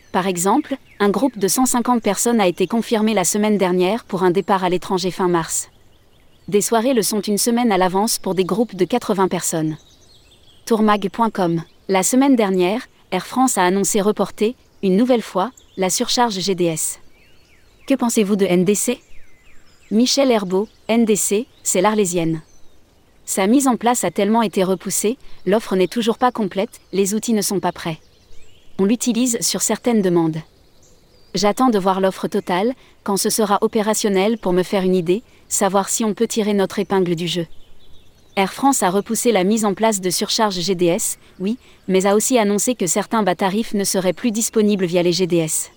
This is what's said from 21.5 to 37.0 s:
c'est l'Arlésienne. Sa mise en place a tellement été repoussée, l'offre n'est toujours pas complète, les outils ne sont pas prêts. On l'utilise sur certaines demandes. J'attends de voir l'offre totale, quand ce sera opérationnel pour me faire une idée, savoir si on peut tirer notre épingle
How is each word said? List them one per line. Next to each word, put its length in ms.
c'est 180
l'Arlésienne. 600
Sa 200
mise 220
en 80
place 300
a 60
tellement 300
été 220
repoussée, 540
l'offre 300
n'est 120
toujours 300
pas 140
complète, 480
les 200
outils 200
ne 80
sont 180
pas 140
prêts. 260
On 60
l'utilise 560
sur 200
certaines 400
demandes. 360
J'attends 340
de 80
voir 220
l'offre 280
totale, 460
quand 140
ce 120
sera 320
opérationnel 760
pour 160
me 100
faire 200
une 120
idée, 280
savoir 380
si 160
on 100
peut 140
tirer 260
notre 260
épingle 360